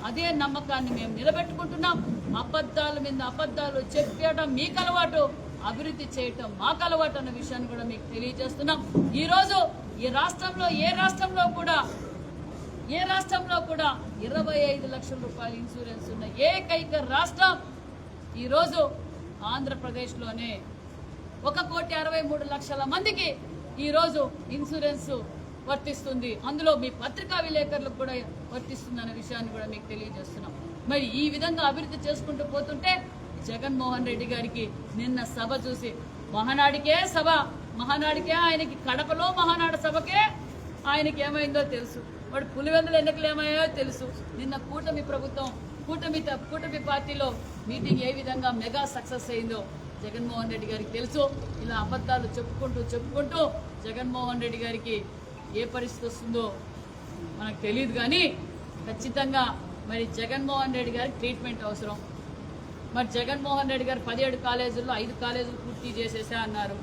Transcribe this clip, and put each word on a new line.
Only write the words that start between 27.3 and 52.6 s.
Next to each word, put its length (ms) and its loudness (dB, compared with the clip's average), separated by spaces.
విలేకరులకు 560 0
కూడా 120 -2
వర్తిస్తుంది 500 -8
అనే 160 -6
విషయాన్ని 380 -6
కూడా 160 -6
మీకు 180 -10
తెలియజేస్తున్నాం. 640 -8
మరి 140 4
ఈ 40 6
విధంగా 360 2
అభివృద్ధి 360 -4
చేసుకుంటూ 380 -2
పోతుంటే 380 2
జగన్మోహన్ 600 0
రెడ్డి 220 -2
గారికి 320 -2
నిన్న 220 0
సభ 160 -2
చూసి, 240 -4
మహానాడికే 600 6
సభ, 140 6
మహానాడికే 540 2
ఆయనకి, 280 2
కడపలో 400 2
మహానాడు 460 6
సభకే 360 4
ఆయనకి 360 4
ఏమైందో 340 2
తెలుసు, 260 -6
వాడు 140 -2
పులివెందుల 460 6
ఎన్నికలు 300 2
ఏమయ్యాయో 340 4
తెలుసు. 260 -2
నిన్న 160 -4
కూటమి 420 -2
ప్రభుత్వం, 380 -4
కూటమి 400 -2
త-, 120 -2
కూటమి 300 -4
పార్టీలో 380 0
మీటింగ్ 380 2
ఏ 120 0
విధంగా 400 0
మెగా 240 0
సక్సెస్ 400 -6
అయిందో 280 -4
జగన్మోహన్ 480 -4
రెడ్డి 200 -4
గారికి 260 -4
తెలుసు. 260 2
ఇలా 140 -2
అబద్ధాలు 500 0
చెప్పుకుంటూ, 440 -4